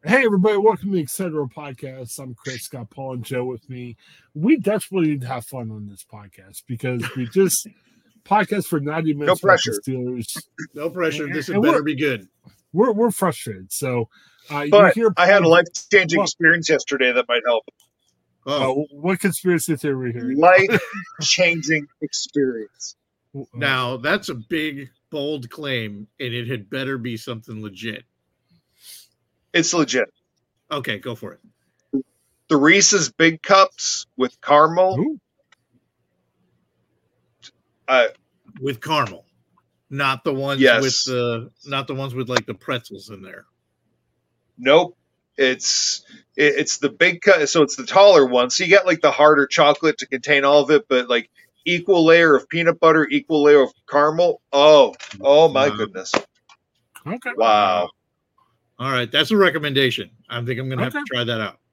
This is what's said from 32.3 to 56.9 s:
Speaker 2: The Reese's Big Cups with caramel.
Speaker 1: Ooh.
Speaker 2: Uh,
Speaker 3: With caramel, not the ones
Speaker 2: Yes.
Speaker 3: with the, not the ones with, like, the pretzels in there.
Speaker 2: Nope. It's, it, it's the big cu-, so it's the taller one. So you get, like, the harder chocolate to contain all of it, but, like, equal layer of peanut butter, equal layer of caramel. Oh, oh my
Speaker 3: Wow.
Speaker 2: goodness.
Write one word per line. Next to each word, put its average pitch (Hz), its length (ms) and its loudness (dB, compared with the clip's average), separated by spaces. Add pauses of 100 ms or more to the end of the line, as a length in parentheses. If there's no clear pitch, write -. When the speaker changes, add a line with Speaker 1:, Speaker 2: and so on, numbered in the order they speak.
Speaker 2:
The 156 80 2
Reese's 190 540 2
Big 165 300 0
Cups - 640 0 (100)
with 127 260 -4
caramel. 165 580 2
Speaker 1:
Ooh. 151 200 -4 (2750)
Speaker 2:
Uh, 127 200 4 (540)
Speaker 3:
With 131 180 -6
caramel, 135 460 -4 (640)
not 135 340 -4
the 151 120 -2
ones 135 260 -4
Speaker 2:
Yes. 123 220 4
Speaker 3:
with 127 220 -2
the, 120 460 -6 (140)
not 139 220 -8
the 139 80 -10
ones 135 180 -10
with, 123 160 -8
like, 123 160 -4
the 120 80 -12
pretzels 107 560 -12
in 95 140 -20
there. - 220 -20 (1120)
Speaker 2:
Nope. 156 360 2 (400)
It's, - 680 -2 (320)
it, 147 240 2
it's - 180 -4
the 139 120 -2
big 170 340 -2
cu-, 165 240 4
so 160 160 2
it's 135 120 -2
the 123 120 -12
taller 185 400 8
one. 123 240 0
So 185 140 -2
you 170 40 -6
get, 190 160 6
like, 170 160 0
the 151 80 4
harder 143 380 4
chocolate 151 520 2
to 131 60 -10
contain 139 400 -2
all 147 160 6
of 135 80 -2
it, 147 180 2
but, 127 220 0
like, 120 220 -2 (340)
equal 175 400 2
layer 165 300 6
of - 140 -2
peanut 165 300 0
butter, 160 300 4
equal 147 320 -2
layer 147 220 8
of 117 100 -4 (160)
caramel. 156 540 0 (100)
Oh, 139 400 6 (280)
oh 147 280 6
my 135 200 0
Speaker 3:
Wow. 139 60 -6
Speaker 2:
goodness. 95 380 -8 (960)